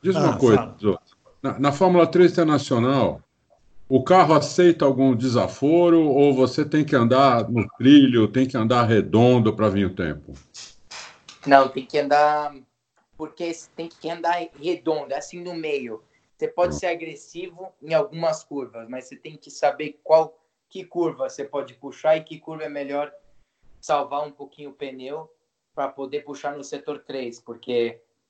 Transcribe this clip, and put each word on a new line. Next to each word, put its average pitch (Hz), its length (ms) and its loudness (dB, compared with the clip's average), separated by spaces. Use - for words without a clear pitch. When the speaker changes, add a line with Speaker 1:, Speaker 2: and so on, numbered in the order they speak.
Speaker 1:
diz 185 140 0
uma 147 200 2
Speaker 2:
Ah, - 20 -10
Speaker 1:
coisa, 113 200 6
Speaker 2:
fala. - 200 -4
Speaker 1:
Zoto. 101 400 -4
Na, 120 180 -6
na 143 120 2
Fórmula 180 340 4
três 175 280 4
Internacional, 131 880 0
o 131 160 0
carro 175 300 6
aceita 170 500 2
algum 131 320 2
desaforo 147 960 2
ou 143 240 4
você 127 320 0
tem 151 180 0
que 151 120 -2
andar 120 540 4
no 117 160 -2
trilho, 127 500 6
tem 131 180 0
que 131 120 -8
andar 117 260 2
redondo 113 720 2
pra 107 140 0
vir 98 160 0
o 92 100 -6
tempo? 73 380 -8
Speaker 3:
Não, 135 240 6
tem 131 160 -10
que 147 140 -4
andar, 147 540 0
porque 170 360 -10
tem 165 120 -12
que 165 220 -14
andar 170 400 -6
redondo, 151 540 -6
assim, 175 280 -12
no 175 120 -14
meio. 143 500 -8
Você 156 120 -8
pode 165 280 -4
Speaker 1:
Hum. 143 40 -10
Speaker 3:
ser 185 80 -6
agressivo 170 840 -12
em 156 120 -10
algumas 156 500 -4
curvas, 117 460 -14
mas 127 160 -14
você 139 100 -20
tem 151 220 -20
que - 120 -20
saber 147 540 -6
qual, 160 340 0
que 190 160 -18
curva 160 460 -6
você - 160 -12
pode - 300 -12
puxar 156 420 -4
e 156 60 -10
que 160 160 -20
curva 156 240 -16
é 151 60 -12
melhor 143 440 -8
salvar 143 480 -4
um 143 40 -18
pouquinho 143 400 -20
o - 20 -20
pneu 139 580 -14
pra 139 120 -6
poder 139 340 -10
puxar 143 360 -12
no - 60 -16
setor 143 360 -12
três, 127 400 -12
porque 117 640 -6